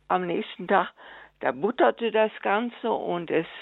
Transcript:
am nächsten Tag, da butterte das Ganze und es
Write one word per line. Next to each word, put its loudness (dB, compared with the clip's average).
am 2
nächsten -6
Tag, 4
da 2
butterte 2
das 2
Ganze -2
und -4
es 0